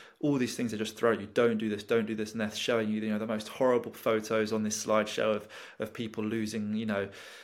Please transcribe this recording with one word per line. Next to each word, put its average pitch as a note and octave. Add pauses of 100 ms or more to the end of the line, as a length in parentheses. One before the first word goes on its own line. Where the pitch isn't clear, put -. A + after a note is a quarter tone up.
(220)
All C#3+
these A#2+
things A#2+
they G#2+
just G#2+
throw A#2
at G2+
you. G2
"Don't A#2
do A2
this, G2+
don't A2+
do A2
this." G#2+
And A2+
they're G#2
showing A2+
you, G#2+
you G#2+
know, G#2
the A2
most A2
horrible A#2+
photos A2
on A2
this G#2+
slideshow G#2+
of, G#2 (300)
of -
people A2+
losing, G#2+
you A2
know, G2+ (360)